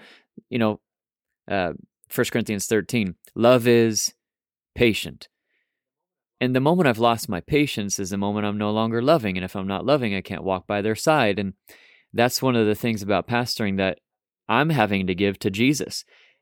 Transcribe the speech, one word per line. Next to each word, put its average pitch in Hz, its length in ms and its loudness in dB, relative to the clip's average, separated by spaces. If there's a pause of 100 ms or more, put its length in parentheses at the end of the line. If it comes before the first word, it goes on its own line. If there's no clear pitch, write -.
(480)
you 117 100 -4
know, 107 220 0 (680)
uh, 90 240 -2 (360)
First - 220 -2
Corinthians 104 360 -4
thirteen, 104 500 -2 (180)
love 120 320 4
is 117 480 2 (600)
patient. 107 520 0 (1120)
And 127 140 0
the 127 60 2
moment 165 260 4
I've 113 120 2
lost 117 300 2
my 90 120 -4
patience 123 580 -2
is 92 120 -6
the 101 80 -4
moment 104 280 -2
I'm 104 120 -4
no 104 120 -2
longer 113 320 0
loving. 120 340 2
And 90 80 -6
if 92 120 -8
I'm 95 100 -6
not 98 200 -4
loving, 123 280 0
I 95 60 -4
can't 87 240 -8
walk 92 220 -2
by 104 160 -2
their 110 120 0
side. 113 440 2
And 98 160 -4 (580)
that's 117 300 0
one 131 120 2
of 110 120 4
the 107 80 2
things 110 280 -4
about 98 240 0
pastoring 113 520 -2
that 95 220 -2 (480)
I'm 135 220 2
having 101 380 2
to 92 60 0
give 98 260 0
to 104 100 0
Jesus. 123 540 -2 (380)